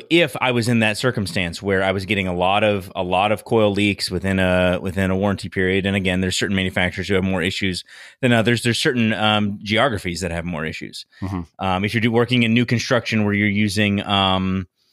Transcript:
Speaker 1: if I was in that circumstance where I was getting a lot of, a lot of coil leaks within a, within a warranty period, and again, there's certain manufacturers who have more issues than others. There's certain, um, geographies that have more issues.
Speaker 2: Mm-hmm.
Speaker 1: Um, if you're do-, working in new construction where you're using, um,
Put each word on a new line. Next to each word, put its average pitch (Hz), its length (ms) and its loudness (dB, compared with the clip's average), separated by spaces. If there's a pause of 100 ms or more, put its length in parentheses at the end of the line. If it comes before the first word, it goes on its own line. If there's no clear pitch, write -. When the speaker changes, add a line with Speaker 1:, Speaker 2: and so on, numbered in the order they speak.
Speaker 1:
if 165 300 2
I 127 100 2
was 120 180 0
in 117 120 4
that 107 180 2
circumstance 98 640 -2
where 98 200 0
I 95 100 2
was 95 140 -2
getting 98 200 0
a 90 80 -2
lot 95 300 2
of, 98 320 0
a 92 80 -2
lot 92 260 2
of 107 140 -2
coil 107 260 2
leaks 101 400 0
within 95 300 0
a, 90 400 2
within 95 320 -2
a 95 40 0
warranty 98 320 -2
period, 95 380 0
and 98 80 0
again, 92 260 0
there's 92 160 -2
certain 98 200 -2
manufacturers 92 500 -2
who 101 80 -2
have 92 100 2
more 95 180 -2
issues 92 420 -4 (360)
than 120 120 2
others. 117 320 2
There's 117 160 0
certain, 120 320 0
um, 104 500 0
geographies 101 580 0
that 87 120 -4
have 82 120 -6
more 80 200 -6
issues. - 420 -10 (140)
Speaker 2:
Mm-hmm. 92 220 -6 (220)
Speaker 1:
Um, 95 200 0
if 104 100 -2
you're 117 60 2
do-, 117 100 2
working 120 320 2
in 113 100 2
new 120 140 4
construction 113 580 0
where 104 100 0
you're 104 140 2
using, 101 540 0
um, 95 640 0 (260)